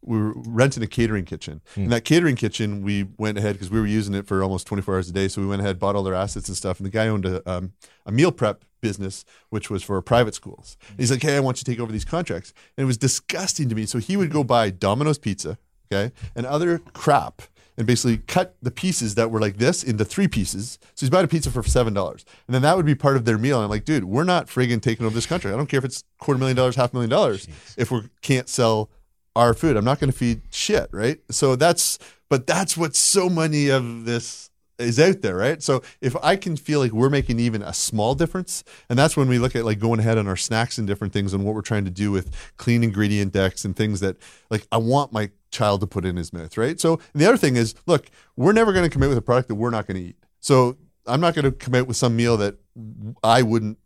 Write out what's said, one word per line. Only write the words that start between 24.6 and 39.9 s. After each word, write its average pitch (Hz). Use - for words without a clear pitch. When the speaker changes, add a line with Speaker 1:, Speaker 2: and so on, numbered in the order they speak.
Speaker 1:
taking 113
over 110
this 117
contract. 101
I -
don't 139
care 139
if 127
it's -
quarter 135
million 131
dollars, 127
half 123
million 120
dollars, 139
Speaker 2:
Jeez. 80
Speaker 1:
if 120
we 120
can't 131
sell 110
our 117
food. 143
I'm 104
not 139
gonna 131
feed 120
shit," -
right? 117
So 127
that's, 170
but 127
that's 175
what 165
so 185
many 151
of 117
this -
is 120
out 190
there, 95
right? 139
So 131
if 127
I 175
can 190
feel 147
like 123
we're 117
making 131
even 110
a 95
small 110
difference, 170
and 123
that's 151
when 135
we 127
look 120
at, 117
like, 107
going 113